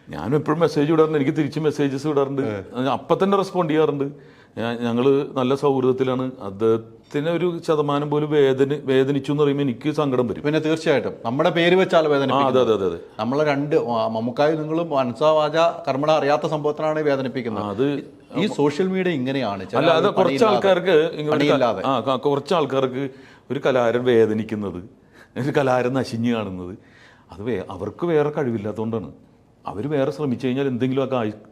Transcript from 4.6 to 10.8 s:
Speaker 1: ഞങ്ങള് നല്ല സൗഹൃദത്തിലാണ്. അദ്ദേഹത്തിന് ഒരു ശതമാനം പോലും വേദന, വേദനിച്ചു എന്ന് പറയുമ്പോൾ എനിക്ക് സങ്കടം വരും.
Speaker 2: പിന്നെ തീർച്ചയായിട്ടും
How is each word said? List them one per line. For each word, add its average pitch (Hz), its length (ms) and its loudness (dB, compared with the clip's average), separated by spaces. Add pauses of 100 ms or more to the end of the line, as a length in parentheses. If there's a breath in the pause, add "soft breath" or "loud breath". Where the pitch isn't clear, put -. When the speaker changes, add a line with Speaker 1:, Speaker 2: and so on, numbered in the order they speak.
Speaker 1:
ഞങ്ങള് 135 400 2 (100)
നല്ല 131 180 2
സൗഹൃദത്തിലാണ്. 131 760 0 (100)
അദ്ദേഹത്തിന് 113 920 -2
ഒരു 170 360 -2
ശതമാനം 147 440 0
പോലും 151 200 0
വേദന, 139 540 2
വേദനിച്ചു 135 480 2
എന്ന് 147 100 0
പറയുമ്പോൾ 143 200 2
എനിക്ക് 135 300 -2
സങ്കടം 135 360 0
വരും. - 140 -6
Speaker 2:
പിന്നെ 151 180 0
തീർച്ചയായിട്ടും 143 540 0 (100)